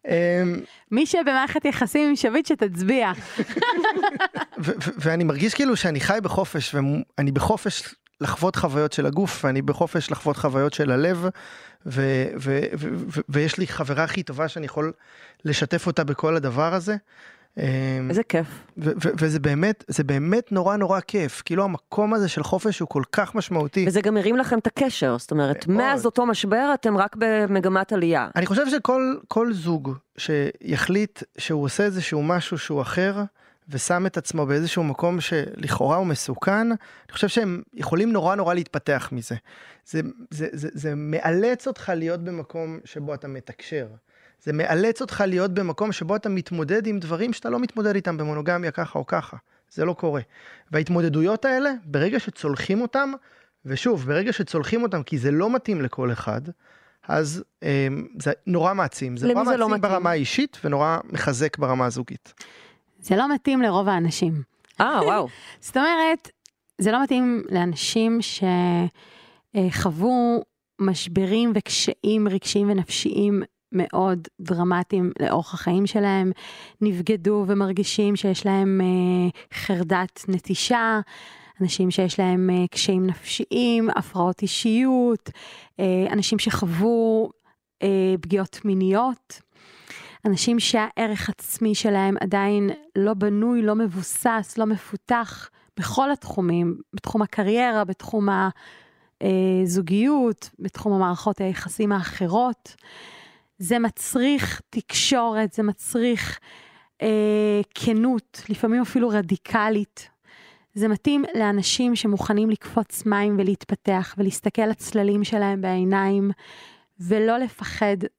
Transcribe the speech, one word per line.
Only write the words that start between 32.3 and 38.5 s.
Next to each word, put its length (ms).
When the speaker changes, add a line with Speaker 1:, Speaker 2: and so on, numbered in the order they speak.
Speaker 1:
שהוא 240
אחר, 400
ושם 360
את 120
עצמו 280
באיזשהו 380
מקום 380
שלכאורה 760
הוא 100
מסוכן, 640
אני 60
חושב 160
שהם 340
יכולים 380
נורא, 240
נורא 180